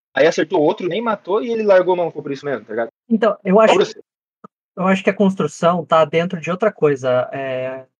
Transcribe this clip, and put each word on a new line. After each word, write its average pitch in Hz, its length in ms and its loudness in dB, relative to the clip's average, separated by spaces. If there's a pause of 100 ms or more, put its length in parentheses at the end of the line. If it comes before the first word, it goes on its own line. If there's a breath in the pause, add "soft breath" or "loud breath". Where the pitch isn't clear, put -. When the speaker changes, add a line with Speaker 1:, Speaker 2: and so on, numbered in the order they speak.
(140)
Speaker 1:
aí 143 140 2
acertou 170 340 0
outro, 180 260 0
nem 180 140 -4
matou, 220 400 -4
e 247 80 -8
ele 226 140 -2
largou 185 300 4
a 175 40 0
mão, 170 100 -2
ficou 156 160 -10
por 143 80 -8
isso 139 140 -10
mesmo, 120 200 -6
tá 107 60 -14
ligado? 113 180 -4 (200)
Speaker 2:
Então, 220 340 2
eu 190 160 2
acho 220 140 6
Speaker 1:
Ô, - 40 4
Bruce. 403 220 -2 (800)
Speaker 2:
eu 185 100 -2
acho 190 160 0
que 214 60 2
a 190 60 -2
construção 175 720 0
tá 160 200 4
dentro 165 340 -2
de 156 120 -8
outra 202 200 0
coisa, 127 600 0
é, 131 540 -8 (140)